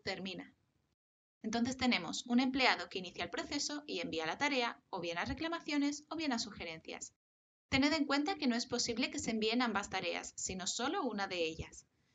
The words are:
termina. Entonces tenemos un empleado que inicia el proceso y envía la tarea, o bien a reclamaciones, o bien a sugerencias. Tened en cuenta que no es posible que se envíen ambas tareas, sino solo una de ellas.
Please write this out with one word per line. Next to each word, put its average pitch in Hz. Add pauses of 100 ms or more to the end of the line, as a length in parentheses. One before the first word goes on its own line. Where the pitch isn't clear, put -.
termina. 190 (920)
Entonces 233
tenemos 202
un 240
empleado 247
que 190
inicia 180
el 170
proceso 294
y 185
envía 160
la 180
tarea, 269
o 190
bien 170
a 202
reclamaciones, 294
o 320
bien 311
a 233
sugerencias. 180 (560)
Tened 277
en 294
cuenta 359
que 294
no 233
es 240
posible 240
que 302
se 240
envíen 220
ambas 208
tareas, 180
sino 185
solo 311
una 208
de 180
ellas. - (300)